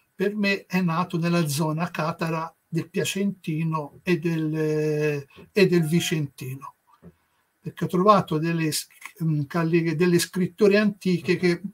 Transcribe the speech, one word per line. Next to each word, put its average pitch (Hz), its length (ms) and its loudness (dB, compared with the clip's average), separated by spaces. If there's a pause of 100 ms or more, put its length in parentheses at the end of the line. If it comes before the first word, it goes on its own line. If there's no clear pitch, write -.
(160)
per 208 180 -2
me 196 320 -2
è 180 140 -2
nato 175 380 -2
nella 170 320 2
zona 156 420 -2
catara 165 640 -4 (100)
del - 240 -4
Piacentino 160 1120 -4
e 175 180 0
del, 151 1080 -2 (240)
e 190 160 6
del 170 180 4
Vicentino, 143 880 -2 (840)
perché - 240 -8
ho 165 40 -2
trovato 180 500 4
delle 165 340 0
s-, - 160 -8 (340)
mm, 156 220 0
calli-, 165 520 0
delle 175 240 4
scritture 185 580 2
antiche 185 580 0
che 175 260 0 (120)